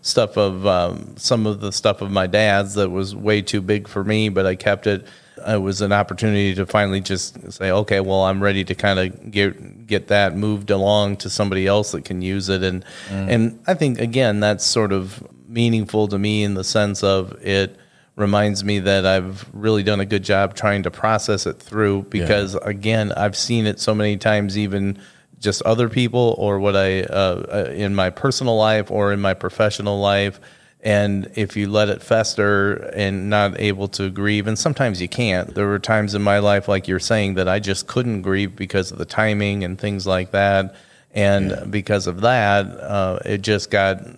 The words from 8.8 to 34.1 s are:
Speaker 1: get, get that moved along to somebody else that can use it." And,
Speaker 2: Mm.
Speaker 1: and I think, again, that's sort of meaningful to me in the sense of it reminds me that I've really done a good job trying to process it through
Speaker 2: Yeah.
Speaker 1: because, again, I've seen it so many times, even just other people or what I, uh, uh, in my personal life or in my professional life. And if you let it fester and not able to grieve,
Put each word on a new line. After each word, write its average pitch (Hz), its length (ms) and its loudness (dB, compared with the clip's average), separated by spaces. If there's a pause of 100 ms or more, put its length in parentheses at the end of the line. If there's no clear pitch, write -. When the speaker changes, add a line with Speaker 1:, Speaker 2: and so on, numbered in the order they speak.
Speaker 1:
get, 101 760 -4
get 101 220 -2
that 101 260 2
moved 101 340 -2
along 101 480 2
to 95 120 -10
somebody 95 360 0
else 101 260 2
that 73 140 -8
can 90 160 -6
use 95 280 -4
it." 95 120 0
And, 92 240 -4 (240)
Speaker 2:
Mm. 98 200 -6
Speaker 1:
and 113 360 0
I 185 80 2
think, 135 260 0
again, 117 420 0
that's 104 240 2
sort 107 280 2
of 95 300 -4 (240)
meaningful 110 600 2
to 101 100 -2
me 107 240 2
in 101 100 0
the 95 100 -4
sense 104 400 0
of 98 380 2
it 98 340 0 (420)
reminds 101 480 2
me 101 140 0
that 95 260 2
I've 95 480 0
really 107 280 2
done 98 200 2
a 98 40 0
good 101 200 0
job 98 300 2
trying 101 280 0
to 87 80 -2
process 107 540 0
it 87 120 -6
through 101 420 0
Speaker 2:
Yeah. 98 100 -8
Speaker 1:
because, 101 460 0
again, 104 600 -2
I've 101 220 0
seen 117 280 0
it 104 140 -2
so 110 160 0
many 104 220 0
times, 104 400 0
even 98 400 -2 (420)
just 101 220 -2
other 113 260 2
people 120 500 2
or 101 220 0
what 98 160 2
I, 95 280 2
uh, 95 400 0 (240)
uh, 62 40 -8
in 98 240 -2
my 92 140 2
personal 123 480 0
life 107 340 2
or 101 220 2
in 101 80 -2
my 95 120 2
professional 101 680 -2
life. 101 360 2 (440)
And 104 540 0
if 104 200 -4
you 101 140 -2
let 104 200 2
it - 120 -4
fester 104 920 0
and 98 360 -2
not 101 300 2
able 101 300 -2
to 98 200 -4
grieve, 104 380 -2